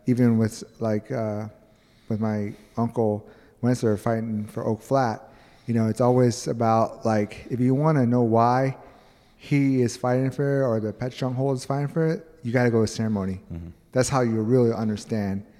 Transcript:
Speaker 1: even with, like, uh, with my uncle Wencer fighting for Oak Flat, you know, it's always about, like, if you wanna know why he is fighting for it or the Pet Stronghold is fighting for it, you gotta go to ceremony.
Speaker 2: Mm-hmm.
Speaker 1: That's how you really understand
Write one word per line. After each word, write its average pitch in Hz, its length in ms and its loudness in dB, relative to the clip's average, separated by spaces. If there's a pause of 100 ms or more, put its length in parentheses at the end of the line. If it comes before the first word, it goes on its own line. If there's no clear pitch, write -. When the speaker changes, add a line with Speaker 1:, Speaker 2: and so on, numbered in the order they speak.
Speaker 1:
even 120 320 4
with, 110 260 0 (160)
like, 107 320 -4
uh, 110 360 -6 (600)
with 107 140 -2
my 107 320 -2 (240)
uncle 113 500 -2 (340)
Wencer 120 380 0
fighting 113 480 -4
for - 180 -8
Oak 110 160 -2
Flat, 127 440 -2 (420)
you 117 80 -2
know, 113 120 2
it's 110 140 0
always 123 460 2
about, 113 580 0
like, 107 460 -2
if 117 80 -2
you 127 160 2
wanna 147 300 2
know 120 180 4
why 120 520 2 (600)
he 135 440 2
is 117 160 0
fighting 127 340 0
for 139 300 0
it 135 60 0
or 110 120 0
the 107 120 -4
Pet 123 220 -8
Stronghold 131 440 -2
is 127 80 -10
fighting 143 240 -4
for 160 180 0
it, 165 180 -4 (180)
you 120 80 -6
gotta 123 200 2
go 113 100 4
to 107 60 2
ceremony. 98 520 -4 (140)
Speaker 2:
Mm-hmm. 82 140 -12 (240)
Speaker 1:
That's 127 180 0
how 131 120 0
you 113 200 0
really 117 320 4
understand 104 720 -4 (140)